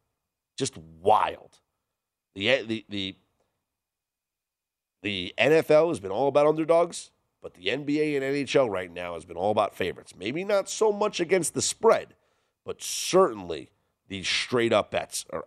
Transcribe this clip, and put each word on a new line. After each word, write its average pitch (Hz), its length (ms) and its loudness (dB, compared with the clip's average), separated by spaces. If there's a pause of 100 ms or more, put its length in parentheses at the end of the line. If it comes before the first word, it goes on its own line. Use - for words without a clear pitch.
(560)
Just - 200 -6
wild. 80 840 0 (800)
The, 110 260 2
the, 113 260 -6
the, 98 280 -8 (1900)
the 95 340 -6
N 131 160 4
F 160 200 2
L 156 160 6
has 143 100 -2
been 95 140 -8
all 127 160 0
about 147 180 4
underdogs, 160 640 0 (320)
but 95 120 -16
the 90 160 -4
N 139 120 -2
B 147 180 0
A 151 140 0
and 135 100 -2
N 135 100 -2
H 139 200 -4
L 135 160 4
right 92 220 -4
now 87 220 -8
has 80 100 -10
been 85 140 -12
all 98 120 0
about 104 240 2
favorites. 82 420 -6
Maybe 123 280 -6
not 196 240 0
so 214 240 2
much 208 260 -2
against 175 360 0
the 135 80 -2
spread, 165 520 0 (500)
but 92 160 -12
certainly 98 880 -2 (360)
these 95 220 -8
straight 117 440 0
up 101 200 2
bets - 380 -6
are - 160 -8